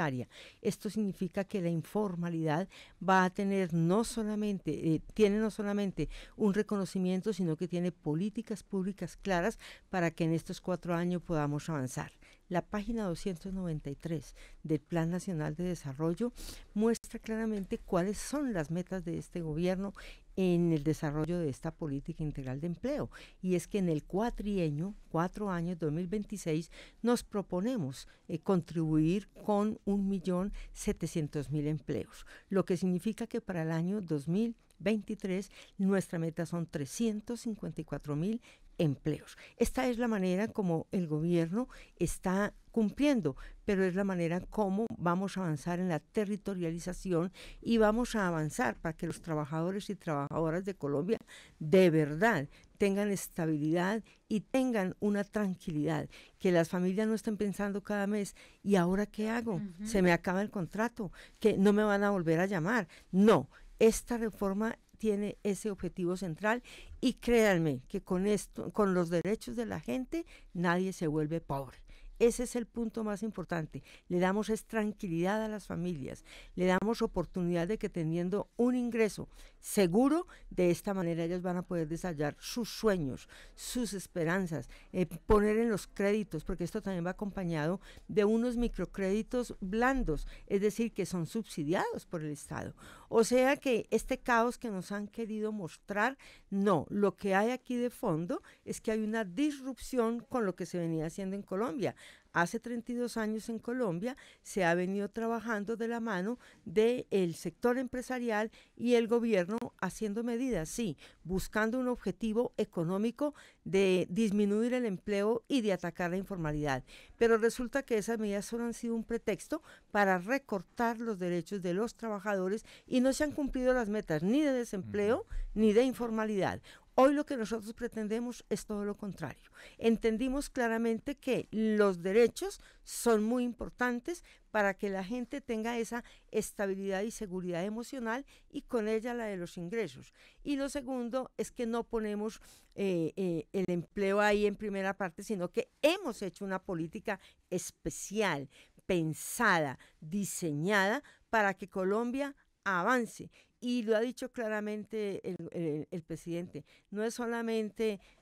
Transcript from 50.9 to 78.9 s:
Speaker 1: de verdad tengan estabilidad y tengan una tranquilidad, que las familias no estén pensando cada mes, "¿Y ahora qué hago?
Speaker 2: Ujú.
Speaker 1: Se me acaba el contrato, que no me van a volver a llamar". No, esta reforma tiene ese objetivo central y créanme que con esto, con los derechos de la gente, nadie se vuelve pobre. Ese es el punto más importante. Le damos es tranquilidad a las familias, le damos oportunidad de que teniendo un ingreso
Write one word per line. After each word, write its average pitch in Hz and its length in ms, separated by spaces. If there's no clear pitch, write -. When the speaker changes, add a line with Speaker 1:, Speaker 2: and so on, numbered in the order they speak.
Speaker 1:
de 175 320
verdad 156 580
tengan 202 320
estabilidad 175 920
y 214 140
tengan 233 580
una 202 240
tranquilidad, 160 840
que 190 120
las 165 180
familias 185 380
no 220 60
estén 214 240
pensando 202 460
cada 202 240
mes, 202 280
"¿Y 196 120
ahora 185 300
qué 214 240
hago? 226 280
Speaker 2:
Ujú. 190 280
Speaker 1:
Se 214 160
me 180 100
acaba 180 300
el 208 80
contrato, 208 600
que 208 200
no 202 140
me 208 100
van 202 200
a 202 60
volver 165 300
a 185 80
llamar". 196 400
No, 185 400
esta 226 400
reforma 214 640
tiene 208 460
ese 202 260
objetivo 180 460
central 190 480
y 254 140
créanme 185 720
que 196 120
con 185 240
esto, 208 460
con 196 220
los 180 160
derechos 190 480
de 240 80
la 190 160
gente, 262 440
nadie 180 400
se 175 140
vuelve 156 340
pobre. 139 360
Ese 233 240
es - 120
el 240 120
punto 226 360
más 208 180
importante. 170 600
Le 175 120
damos 190 300
es 220 140
tranquilidad 208 800
a 220 60
las 214 160
familias, 165 580
le 180 120
damos 196 340
oportunidad 175 640
de 214 100
que 208 120
teniendo 175 640
un 247 200
ingreso 226 520